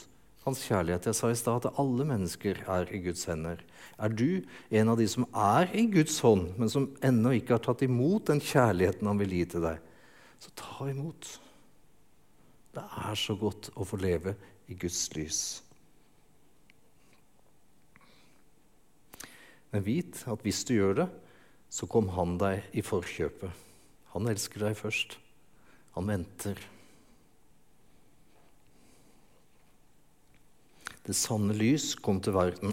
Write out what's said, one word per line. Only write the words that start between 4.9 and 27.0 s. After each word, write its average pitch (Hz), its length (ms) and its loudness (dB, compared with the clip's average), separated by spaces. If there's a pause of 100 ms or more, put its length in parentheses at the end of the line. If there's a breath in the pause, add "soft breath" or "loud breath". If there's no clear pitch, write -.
av 117 80 2
de 107 100 2
som 123 240 -2
er 110 400 4
i 220 160 2
Guds 160 320 2
hånd, 95 320 6
men 113 160 0
som 135 320 0
ennå 127 320 6
ikke 117 220 2
har 113 80 -4
tatt 123 180 0
imot 135 480 2
den 147 80 4
kjærligheten 104 720 4
han 101 80 2
vil 98 160 0
gi 87 160 2
til 85 160 0
deg, 80 100 -4 (640 loud breath)
så - 160 -20
ta - 320 -10
imot. 139 520 -10 (1400 soft breath)
Det 185 80 -10 (240)
er 107 80 -4
så - 180 -2
godt 101 400 -4
å 104 140 -4
få 107 100 -4
leve 92 380 0 (340 loud breath)
i - 80 -10
Guds - 380 -4
lys. - 440 -4 (4000 loud breath)
Men 101 100 0
vit 143 480 -2
at 107 140 -6
hvis 98 180 -2
du 120 140 2
gjør 98 240 4
det, 180 60 0 (600 loud breath)
så - 240 -10
kom 110 240 4
han 90 240 0
deg 98 320 0
i - 140 -4
forkjøpet. 87 680 -4 (600 loud breath)
Han 104 180 -2
elsker 107 320 -6
deg 107 160 0
først. - 380 -4 (800 soft breath)
Han 98 100 -2
venter. 101 540 -4 (4000 loud breath)